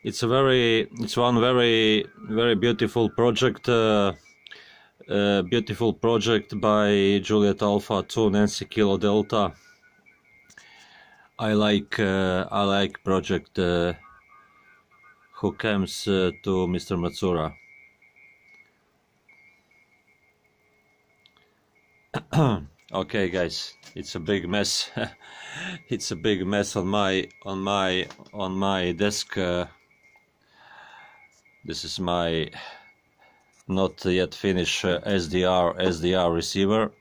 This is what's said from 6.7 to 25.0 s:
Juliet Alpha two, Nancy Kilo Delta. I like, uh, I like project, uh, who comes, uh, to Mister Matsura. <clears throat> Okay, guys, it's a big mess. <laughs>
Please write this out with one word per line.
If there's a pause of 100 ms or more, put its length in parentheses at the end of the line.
Juliet
Alpha
two,
Nancy
Kilo
Delta. (1900)
I
like,
uh,
I
like
project,
uh, (1400)
who
comes,
uh, (100)
to
Mister
Matsura. (4000)
<clears throat> (280)
Okay,
guys, (220)
it's
a
big
mess.
<laughs>